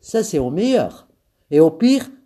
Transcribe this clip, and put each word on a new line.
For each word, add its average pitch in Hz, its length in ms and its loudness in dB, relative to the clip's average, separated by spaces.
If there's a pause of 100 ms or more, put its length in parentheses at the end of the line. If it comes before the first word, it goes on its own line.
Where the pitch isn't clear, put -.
Ça, 226 220 -4
c'est 170 160 -4
au 127 120 -4
meilleur. 214 560 -4 (440)
Et 147 100 4
au 208 100 6
pire 247 400 -2 (140)